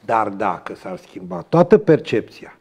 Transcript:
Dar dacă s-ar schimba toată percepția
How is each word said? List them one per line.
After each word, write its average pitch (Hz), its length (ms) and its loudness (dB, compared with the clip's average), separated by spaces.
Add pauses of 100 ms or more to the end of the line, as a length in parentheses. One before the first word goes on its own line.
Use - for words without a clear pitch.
Dar 110 240 0
dacă 98 460 -6
s-ar 92 220 -12
schimba 90 460 -14
toată 175 360 4
percepția - 840 -2